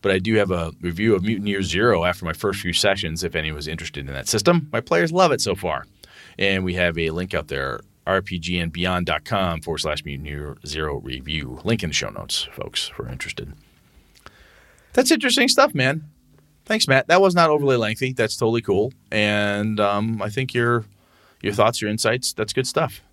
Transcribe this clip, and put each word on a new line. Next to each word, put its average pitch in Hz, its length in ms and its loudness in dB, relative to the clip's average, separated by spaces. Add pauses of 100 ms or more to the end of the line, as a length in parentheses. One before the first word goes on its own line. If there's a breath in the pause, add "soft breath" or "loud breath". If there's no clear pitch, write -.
but 101 100 2
I 95 80 4
do 110 180 2
have 101 140 4
a 82 300 -2
review 90 340 2
of 92 80 0
Mutineer 101 400 -2
Zero 85 420 2
after 90 200 0
my 80 80 -4
first 98 280 -2
few - 120 -4
sessions, 95 500 0
if 85 140 -4
anyone's 78 320 -4
interested 76 400 -10
in 69 60 -10
that 67 120 -8
system. 151 460 2
My 117 80 -2
players 165 320 0
love 190 180 4
it - 100 0
so 95 140 0
far. 76 300 -4 (540 loud breath)
And 98 260 0
we 90 100 -2
have 87 240 0
a 82 120 0
link 90 240 -6
out 78 140 -4
there, 67 320 -6 (260)
R 95 160 4
P 95 160 2
G 87 200 -2
and 82 140 -2
beyond 90 340 0
dot 82 180 -2
com 90 360 -2
forward 78 180 -6
slash 76 260 -4
Mutineer 71 520 -8 (100)
Zero 76 340 -6
Review. 65 640 -8
Link 113 180 0
in 82 80 -4
the - 40 -8
show - 140 -2
notes, - 440 -8
folks, - 380 -8
if - 80 -20
we're - 100 -8
interested. - 440 -10 (1400 soft breath)
That's 254 160 4
interesting 247 380 2
stuff, - 260 4
man. 143 300 0 (600)
Thanks, - 240 0
Matt. 131 200 4
That 175 120 8
was 190 140 6
not 165 160 6
overly 139 260 4
lengthy. 113 360 0
That's 117 240 0
totally 117 260 0
cool. 104 300 0 (180)
And, 104 680 0
um, 104 440 0
I 104 80 -4
think 131 240 -6
your, 117 320 2 (560 soft breath)
your 101 100 -2
thoughts, 113 300 2
your 104 80 -4
insights, 113 420 -2
that's - 220 -6
good 131 120 -2
stuff. - 360 -4 (100)